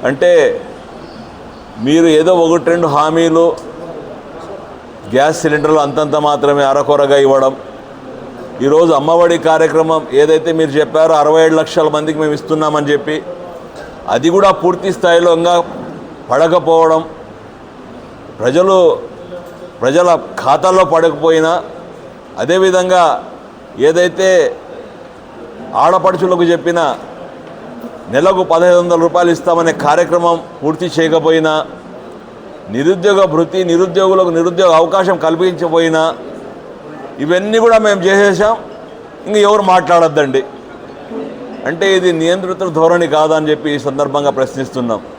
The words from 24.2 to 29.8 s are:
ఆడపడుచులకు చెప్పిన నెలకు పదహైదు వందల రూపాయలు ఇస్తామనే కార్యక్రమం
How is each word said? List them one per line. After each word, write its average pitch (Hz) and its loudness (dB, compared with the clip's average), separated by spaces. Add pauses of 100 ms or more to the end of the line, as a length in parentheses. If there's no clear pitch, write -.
ఆడపడుచులకు 180 2
చెప్పిన 170 0 (1300)
నెలకు 180 2
పదహైదు 175 4
వందల 175 2
రూపాయలు 175 2
ఇస్తామనే 165 0
కార్యక్రమం 165 0 (220)